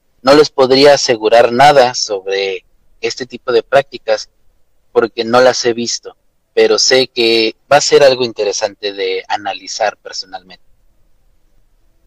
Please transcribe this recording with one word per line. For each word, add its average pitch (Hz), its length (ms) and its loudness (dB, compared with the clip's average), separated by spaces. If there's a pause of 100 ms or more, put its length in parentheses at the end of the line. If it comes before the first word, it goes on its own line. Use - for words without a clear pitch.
(220)
No 131 120 2
les 151 140 4
podría 135 460 4
asegurar 117 560 2
nada 127 440 4
sobre 98 680 -6 (360)
este 117 260 -8
tipo 123 240 -12
de 117 140 0
prácticas - 680 -4 (600)
porque 117 320 -2
no 120 160 2
las 123 240 0
he 120 80 0
visto, 113 440 -10 (380)
pero 110 240 2
sé 131 300 0
que 113 480 -2 (140)
va 143 80 4
a - 20 4
ser 147 240 2
algo 131 200 2
interesante 104 680 -6
de 95 340 -6
analizar 101 680 -6
personalmente. 92 680 -18 (1400)